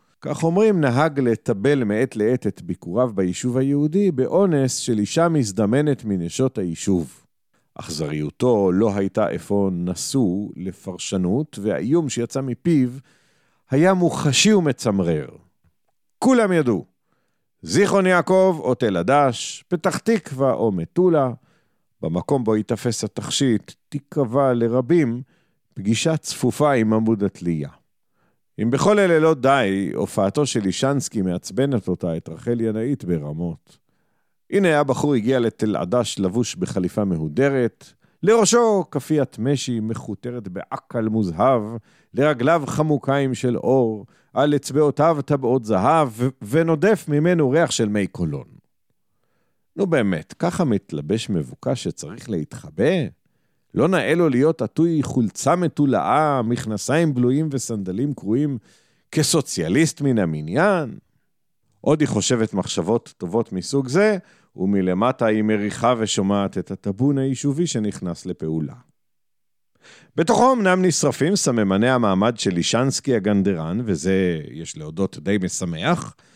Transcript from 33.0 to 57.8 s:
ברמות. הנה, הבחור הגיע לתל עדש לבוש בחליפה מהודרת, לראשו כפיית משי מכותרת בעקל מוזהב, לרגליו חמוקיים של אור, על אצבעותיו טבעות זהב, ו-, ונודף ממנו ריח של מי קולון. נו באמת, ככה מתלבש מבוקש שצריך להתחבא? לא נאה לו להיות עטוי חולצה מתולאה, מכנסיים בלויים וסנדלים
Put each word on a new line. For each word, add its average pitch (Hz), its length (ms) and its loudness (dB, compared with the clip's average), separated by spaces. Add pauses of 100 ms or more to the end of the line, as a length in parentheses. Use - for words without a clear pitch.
ברמות. 80 720 -6 (720)
הנה, 170 280 4
הבחור 143 340 0
הגיע 123 260 2
לתל 110 360 0
עדש 107 440 -2
לבוש 101 360 -2
בחליפה 92 500 -2
מהודרת, 107 880 -2 (300)
לראשו 220 680 4
כפיית 139 480 -2
משי 127 400 -2
מכותרת 110 680 -8
בעקל 110 640 -6
מוזהב, 107 520 2 (520)
לרגליו 147 540 2
חמוקיים 139 640 0
של 120 240 -2
אור, 113 480 0 (280)
על 147 220 2
אצבעותיו 147 680 2
טבעות 131 400 0
זהב, 123 460 2
ו-, 120 160 -2 (140)
ונודף 165 640 2
ממנו 156 420 2
ריח 156 220 2
של 110 180 0
מי 101 180 0
קולון. 73 400 -6 (1300)
נו 190 120 0
באמת, 104 520 0
ככה 170 240 0
מתלבש 98 640 -2
מבוקש 85 540 -4
שצריך 92 460 -10
להתחבא? 85 640 -2 (800)
לא 131 140 2
נאה 156 280 2
לו 175 140 2
להיות 139 320 2
עטוי 156 420 0
חולצה 131 520 0
מתולאה, 139 840 0
מכנסיים 120 720 -2
בלויים 131 380 0
וסנדלים 113 640 -4